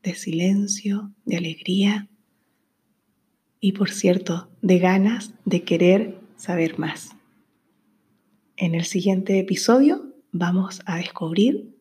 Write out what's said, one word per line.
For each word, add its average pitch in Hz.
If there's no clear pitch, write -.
de 175
silencio, 202
de 170
alegría 196
y, 190
por 196
cierto, 180
de 185
ganas 190
de 180
querer 180
saber 165
más. -
En 170
el 170
siguiente 190
episodio 240
vamos 180
a 165
descubrir 175